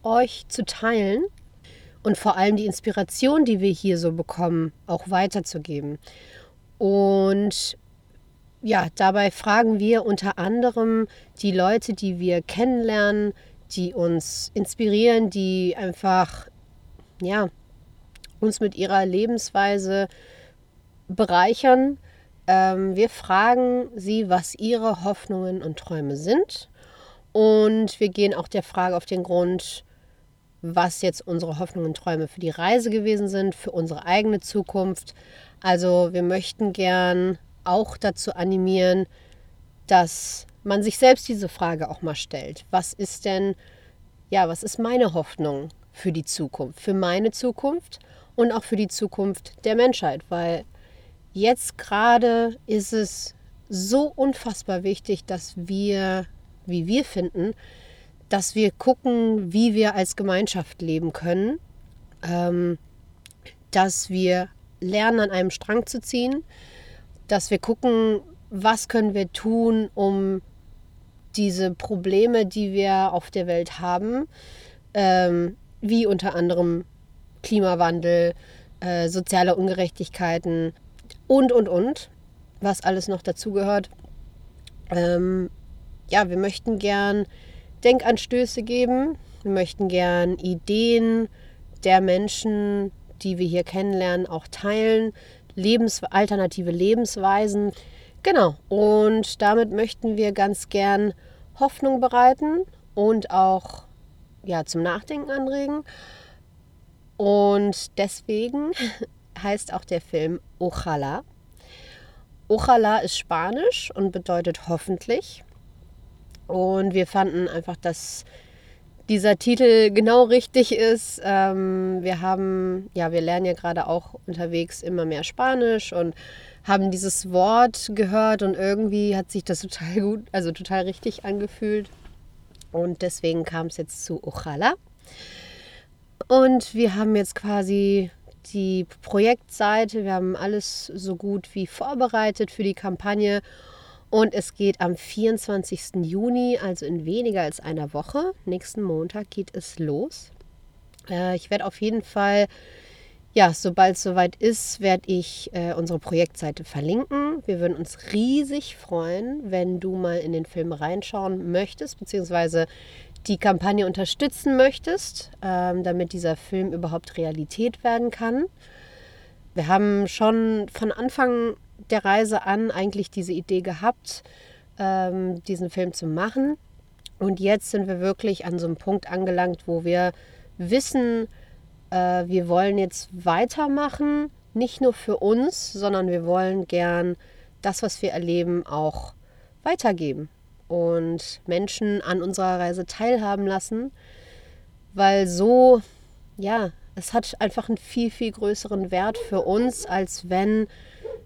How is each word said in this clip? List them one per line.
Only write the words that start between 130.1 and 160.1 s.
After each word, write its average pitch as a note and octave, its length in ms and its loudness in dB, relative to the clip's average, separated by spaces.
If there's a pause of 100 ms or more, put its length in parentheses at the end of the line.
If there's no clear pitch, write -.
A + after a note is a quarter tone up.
also F3 200 -2
total F#3+ 320 -4
richtig G3 420 -8
angefühlt. G#3 640 -4 (800)
Und E3+ 300 -4
deswegen E3+ 420 -2
kam E3 240 -6
es E3 100 -12
jetzt - 280 -10
zu - 180 -8
Ojalá. E3+ 520 -2 (1500)
Und C4 480 6
wir G#3+ 200 2
haben G#3+ 200 2
jetzt G3+ 180 0
quasi G3 800 0 (420)
die F#3+ 320 -2 (160)
Projektseite, G#3+ 1000 0
wir F#3+ 100 -2
haben F#3 220 -2
alles - 520 -6
so F#3 280 -8
gut G3+ 380 -6
wie F#3+ 120 -6
vorbereitet A3+ 880 -2
für - 120 -6
die G3 120 -2
Kampagne. G3+ 640 -2 (680)
Und A3 240 4
es - 220 -6
geht G3 260 0
am F3 140 0
vierundzwanzigsten G3+ 1080 -4
Juni, B3 580 0
also F3+ 240 -6
in D#3+ 200 -6
weniger G3+ 380 -2
als D3+ 160 -6
einer D3+ 340 -8
Woche, D4 400 -4 (120)
nächsten F#3 360 -6
Montag F3+ 480 -6
geht - 240 -10
es - 240 -12
los. D#3+ 540 -6 (800)
Äh, F3+ 260 -2
ich - 160 -10
werd G3+ 100 2
auf - 180 -6
jeden A3 220 0
Fall, G3+ 460 2 (880)
ja, F3+ 200 6
sobald F#3 420 4
es - 80 -6
soweit F3+ 340 2
ist, - 440 -2
werd F#3+ 240 2
ich, - 480 -4
äh, F3 200 -4
unsere E3 260 -4
Projektseite E3 640 -2
verlinken. C#4 840 -2
Wir F#3 140 -2
würden F3 180 0
uns - 340 -12
riesig C#4 640 0
freuen, F#3 640 -6 (100)
wenn F3+ 280 0
du F#3 160 -4
mal F3 220 -2